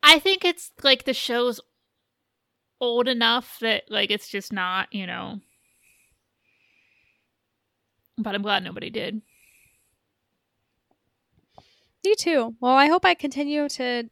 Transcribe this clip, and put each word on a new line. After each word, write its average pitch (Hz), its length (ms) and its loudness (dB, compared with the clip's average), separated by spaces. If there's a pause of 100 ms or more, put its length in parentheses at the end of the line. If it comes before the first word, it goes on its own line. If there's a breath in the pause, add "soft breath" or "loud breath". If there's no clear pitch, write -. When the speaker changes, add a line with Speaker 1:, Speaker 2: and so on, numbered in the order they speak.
Speaker 1:
I 302 160 8
think 381 240 0
it's, 349 280 -2 (120)
like, 262 220 4
the 262 80 -2
show's 240 480 -2 (1200)
old 240 260 0
enough 233 540 0
that, 226 280 0
like, 208 220 -2
it's 208 160 -4
just 196 240 -8
not, 190 400 -4
you 196 160 -8
know. 190 320 -10 (2750)
But 208 180 -6
I'm 202 60 -4
glad 202 240 -2
nobody - 240 -10
did. 220 320 -6 (2750 soft breath)
Speaker 2:
Me 403 100 6
too. 240 460 0
Well, 254 120 4
I 277 140 6
hope 330 180 2
I 349 100 4
continue 294 540 -4
to 247 420 -4